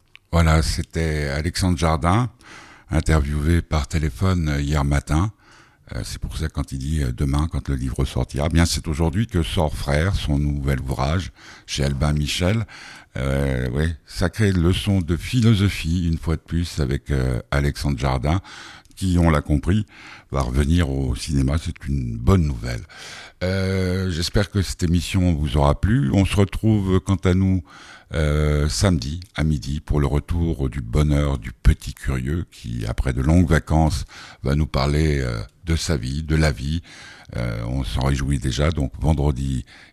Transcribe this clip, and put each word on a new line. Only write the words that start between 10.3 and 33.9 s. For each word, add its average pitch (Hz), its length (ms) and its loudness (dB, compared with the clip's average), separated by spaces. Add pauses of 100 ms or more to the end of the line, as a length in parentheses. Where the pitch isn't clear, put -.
nouvel 71 440 0
ouvrage, 67 500 -2 (340)
chez - 160 -6
Albin 69 300 0
Michel. 87 520 0 (520)
Euh, 67 540 -2
ouais, 78 260 0 (100)
sacrée 98 460 0
leçon 92 480 2
de 82 160 -2
philosophie, 92 920 2
une 82 100 0
fois 80 200 -2
de - 60 -8
plus, 85 360 -4
avec, 69 320 -2
euh, 64 300 0 (100)
Alexandre 71 480 0
Jardin, 69 420 0 (540)
qui, 92 240 0
on 82 120 6
l'a 73 120 4
compris, 87 420 0 (460)
va 69 120 -2
revenir 69 480 2
au 67 260 -2
cinéma. 69 440 0
C'est - 280 -8
une 62 300 -2
bonne 85 240 4
nouvelle. 62 400 -4 (600)
Euh, 95 680 0
j'espère 90 380 -2
que 101 120 0
cette - 220 -4
émission 87 480 2
vous 71 240 0
aura 71 240 4
plu. 127 320 2
On 98 120 6
se - 120 0
retrouve, 98 640 2
quant 98 160 0
à 90 180 2
nous, 92 300 2 (480)
euh, 76 560 2
samedi 82 520 0 (160)
à 78 80 0
midi 76 360 -2
pour - 200 0
le 71 60 4
retour 73 600 0
du 64 140 -6
bonheur 71 560 2
du 62 140 -10
petit - 420 2
curieux 67 560 -4
qui, 58 360 -8
après 58 280 -2
de 64 80 -2
longues 82 260 6
vacances, 78 560 2 (380)